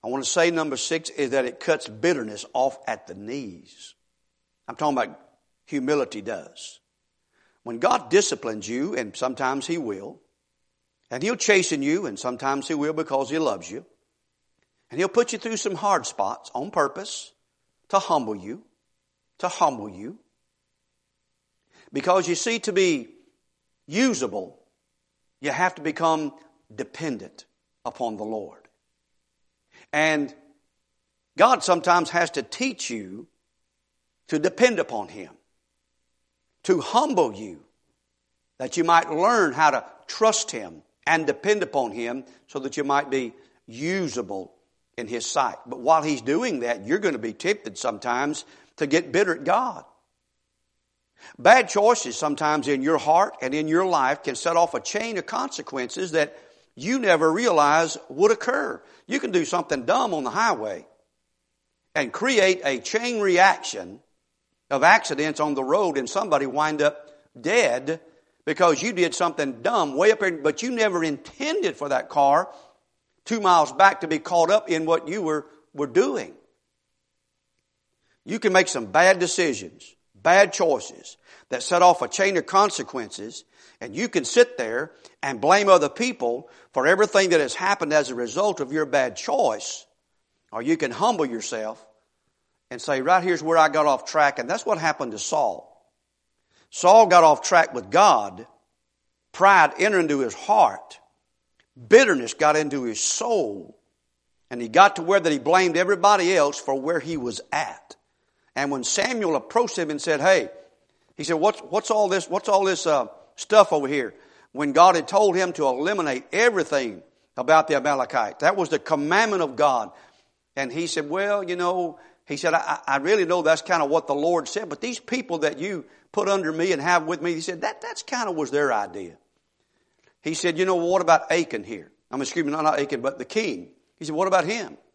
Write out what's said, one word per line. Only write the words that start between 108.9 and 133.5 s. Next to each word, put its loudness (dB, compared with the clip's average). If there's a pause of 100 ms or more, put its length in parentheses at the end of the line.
approached -2
him -4
and -6
said, 0
"Hey," 4 (640)
he -12
said, -2
"What's, 0
what's -4
all 2
this, -2
what's -4
all 4
this, -2
uh, 2 (280)
stuff 6
over 0
here?" -4 (360)
When -2
God 8
had 0
told 2
him -2
to -2
eliminate -2
everything 0 (340)
about 4
the 0
Amalekites. -2
That 4
was -2
the -2
commandment 0
of -4
God. 2 (640)
And -6
he -6
said, -6
"Well, -2
you -6
know," -2 (280)
he -8
said, 0
"I, 0
I 0
really 2
know 0
that's 4
kinda 0
what 0
the -2
Lord 0
said, -8
but -10
these -6
people -6
that -2
you -8 (260)
put -2
under 0
me -2
and 0
have 0
with -4
me," -2
he -6
said, -8
"that, -6
that's -12
kinda -6
was -4
their 2
idea." -6 (1040)
He -6
said, -2
"You 2
know, 2
what 0
about 4
Achan -2
here?" -14 (200)
I'm, -6
excuse -4
me, -4
not, -4
not 2
Achan, -4
but -4
the -12
king. -6 (260)